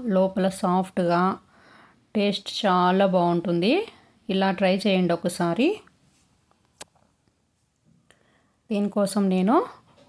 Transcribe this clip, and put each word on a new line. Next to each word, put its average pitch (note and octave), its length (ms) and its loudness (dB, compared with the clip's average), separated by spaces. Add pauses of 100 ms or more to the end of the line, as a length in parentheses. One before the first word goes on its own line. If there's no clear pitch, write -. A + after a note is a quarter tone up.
(160)
లోపల F#3+ 320 2 (140)
సాఫ్ట్గా, F3+ 600 0 (960)
టేస్ట్ G3+ 340 -2 (120)
చాలా F#3 440 2 (100)
బాగుంటుంది. F3 580 0 (560)
ఇలా F#3+ 200 0 (100)
ట్రై F#3 140 2 (120)
చేయండి F#3 320 2
ఒకసారి. E3+ 500 -2 (3000)
దీనికోసం G3+ 540 -2 (120)
నేను F#3+ 200 2 (540)